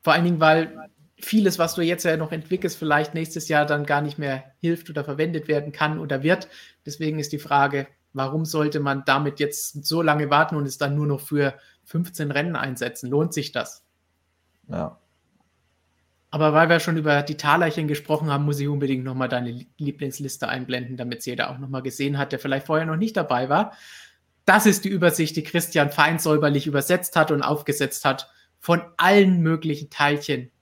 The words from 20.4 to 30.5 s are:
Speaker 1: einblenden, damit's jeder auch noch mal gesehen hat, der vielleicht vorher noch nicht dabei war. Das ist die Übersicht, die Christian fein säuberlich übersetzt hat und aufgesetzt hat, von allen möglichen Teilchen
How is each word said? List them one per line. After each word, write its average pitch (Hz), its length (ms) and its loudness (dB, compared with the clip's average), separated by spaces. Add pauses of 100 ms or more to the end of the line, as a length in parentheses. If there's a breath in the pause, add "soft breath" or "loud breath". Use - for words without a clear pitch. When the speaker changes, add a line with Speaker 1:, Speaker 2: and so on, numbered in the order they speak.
Speaker 1:
einblenden, 127 500 -6
damit's 120 280 -10
jeder 123 260 -4
auch 131 80 -14
noch 135 100 -12
mal 135 120 -6
gesehen 139 360 -4
hat, 139 140 -2
der 131 80 -6
vielleicht 151 260 -4
vorher 160 220 0
noch 160 80 -2
nicht 214 220 -2
dabei 131 320 -2
war. 185 240 2 (720 loud breath)
Das 208 200 8
ist 202 200 4
die 196 40 -2
Übersicht, 170 460 2
die 156 80 -4
Christian 160 480 0
fein 160 260 4
säuberlich 151 500 2
übersetzt 156 480 0
hat 156 160 4
und 143 120 0
aufgesetzt 147 640 -2
hat, - 260 -2 (280 soft breath)
von 170 220 2 (140)
allen 190 460 6
möglichen 160 480 -2
Teilchen 147 640 -2 (100)